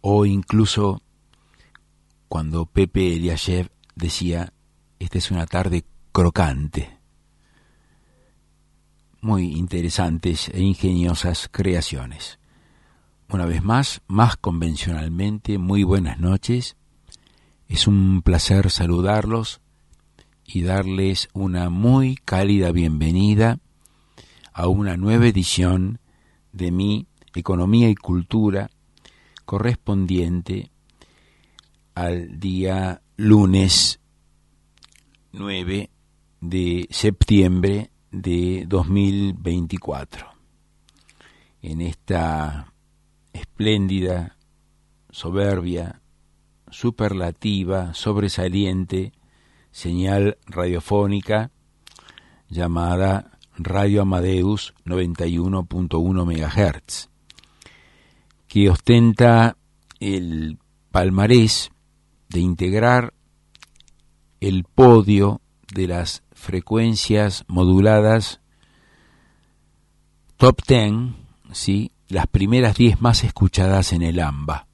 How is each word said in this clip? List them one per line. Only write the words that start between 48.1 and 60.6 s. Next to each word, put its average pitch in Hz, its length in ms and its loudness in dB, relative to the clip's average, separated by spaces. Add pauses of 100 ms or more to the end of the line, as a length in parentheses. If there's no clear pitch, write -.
señal 98 760 -2
radiofónica 101 1080 -2 (960)
llamada 87 880 -2 (180)
Radio 101 460 0
Amadeus 95 720 -2 (100)
noventa 87 420 -4
y 85 120 -2
uno 92 260 -2
punto 87 360 -4
uno 90 260 0
megahertz, 82 840 -4 (1400)
que 101 240 4
ostenta 117 880 4 (420)
el 82 580 -6 (320)